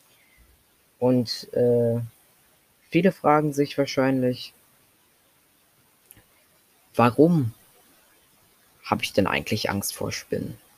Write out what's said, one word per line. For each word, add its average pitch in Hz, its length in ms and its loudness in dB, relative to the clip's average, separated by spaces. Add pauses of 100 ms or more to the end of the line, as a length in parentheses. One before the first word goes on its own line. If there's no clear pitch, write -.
(960)
Und, 127 560 -2
äh, 120 460 2 (920)
viele 175 220 2
fragen 151 400 2
sich 143 260 -4
wahrscheinlich, 131 760 -2 (2500)
„Warum 131 580 4 (1300)
hab - 180 -4
ich - 80 -8
denn - 160 0
eigentlich - 420 -4
Angst - 240 -4
vor - 200 -8
Spinnen?“ - 440 -10 (200)